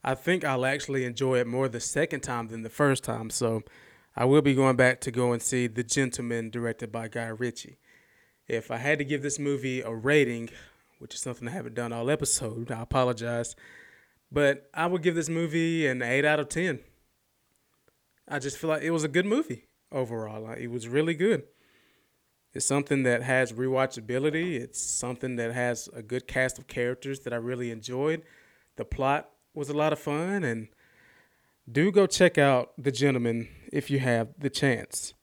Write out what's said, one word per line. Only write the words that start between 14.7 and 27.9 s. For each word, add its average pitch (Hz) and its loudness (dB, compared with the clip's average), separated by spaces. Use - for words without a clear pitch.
I 165 0
would 175 0
give 165 2
this 165 -2
movie 165 0
an 127 0
eight 127 2
out 151 4
of 147 -4
ten. 160 -2
I 143 -4
just 135 -6
feel 160 -4
like 156 0
it 165 0
was 160 2
a 156 0
good 175 2
movie 247 -2
overall. 113 -4
Like, 110 -10
it 120 -8
was 117 -6
really 156 2
good. 170 2
It's - -4
something 139 2
that 123 2
has 127 2
rewatchability. 131 -2
It's - -10
something 123 -4
that 117 -4
has 123 -2
a 120 -12
good 120 -6
cast 127 -2
of - -20
characters 127 -4
that 120 -6
I 120 -4
really 120 -4
enjoyed. 131 -4